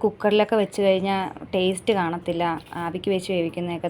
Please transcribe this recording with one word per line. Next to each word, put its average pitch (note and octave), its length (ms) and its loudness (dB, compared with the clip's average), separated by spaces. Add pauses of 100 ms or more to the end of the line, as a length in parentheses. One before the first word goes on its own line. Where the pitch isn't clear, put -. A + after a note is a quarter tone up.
കുക്കറിലൊക്കെ G#3 580 2
വെച്ച് G3 260 -2
കഴിഞ്ഞാൽ F#3+ 360 2 (320)
ടേസ്റ്റ് F#3 440 0
കാണത്തില്ല, E3+ 460 -2 (380)
ആവിക്ക് F3 320 -4
വെച്ച് F#3 200 -2
വേവിക്കുന്നതൊക്കെ E3+ 560 -2